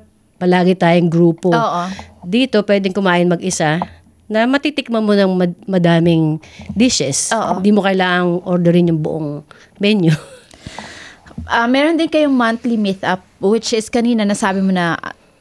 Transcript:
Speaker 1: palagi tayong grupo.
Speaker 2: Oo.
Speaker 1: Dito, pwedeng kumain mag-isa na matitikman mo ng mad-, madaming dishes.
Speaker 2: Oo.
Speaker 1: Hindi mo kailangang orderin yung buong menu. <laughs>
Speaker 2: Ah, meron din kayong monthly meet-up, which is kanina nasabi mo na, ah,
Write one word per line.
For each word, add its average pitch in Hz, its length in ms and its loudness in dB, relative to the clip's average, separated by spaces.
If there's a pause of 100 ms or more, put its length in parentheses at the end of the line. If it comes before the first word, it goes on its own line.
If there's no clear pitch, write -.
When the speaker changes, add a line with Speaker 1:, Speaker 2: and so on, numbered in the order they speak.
(340)
Speaker 1:
palagi 180 400 2
tayong 175 320 2
grupo. 170 440 2
Speaker 2:
Oo. 175 320 0 (380)
Speaker 1:
Dito, 226 420 0
pwedeng 202 280 0
kumain 180 340 2
mag-isa 170 540 0 (480)
na 220 180 0
matitikman 269 540 -2
mo 214 160 0
ng 196 160 2
mad-, 180 340 -2
madaming 170 800 2 (320)
dishes. 190 560 0
Speaker 2:
Oo. 190 320 -2
Speaker 1:
Hindi 202 80 2
mo 208 100 4
kailangang 180 640 0
orderin 175 480 2
yung 160 80 0
buong 151 480 -6 (320)
menu. 202 400 2
<laughs> - 80 -20 (1160)
Speaker 2:
Ah, 233 220 -2
meron 285 300 2
din 320 100 0
kayong 302 240 0
monthly 233 460 -2
meet-up, 190 420 -2 (200)
which 214 340 -2
is 220 160 -2
kanina 233 340 0
nasabi 202 400 -2
mo 190 80 0
na, 175 240 0
ah, - 160 -10 (300)